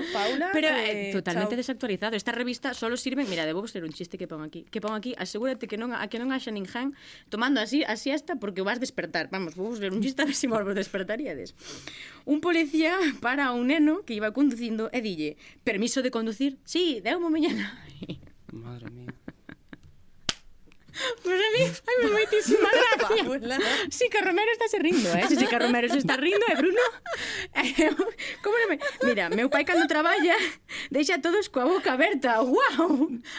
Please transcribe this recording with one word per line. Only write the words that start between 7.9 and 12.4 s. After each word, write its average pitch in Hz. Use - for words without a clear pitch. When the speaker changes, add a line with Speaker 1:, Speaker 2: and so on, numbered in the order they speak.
Speaker 2:
siesta 285
porque 196
o 190
vas 233
despertar. 165
Vamos, 185
vou 190
ler 202
un 214
chiste 262
a 302
ver 277
se 247
vos 220
despertaríades. 190
Un 302